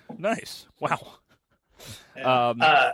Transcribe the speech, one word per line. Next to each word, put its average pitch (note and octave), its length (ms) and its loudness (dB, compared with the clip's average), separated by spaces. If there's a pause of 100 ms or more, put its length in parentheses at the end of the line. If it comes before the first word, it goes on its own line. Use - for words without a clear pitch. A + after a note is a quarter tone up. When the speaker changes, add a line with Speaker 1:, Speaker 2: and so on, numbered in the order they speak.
(180)
Speaker 1:
Nice. - 480 -8 (140)
Wow. - 360 -6 (1000)
Speaker 2:
Yeah. B2+ 340 2
Speaker 1:
Um, A#2 120 -4
Speaker 3:
Uh, C#3+ 320 4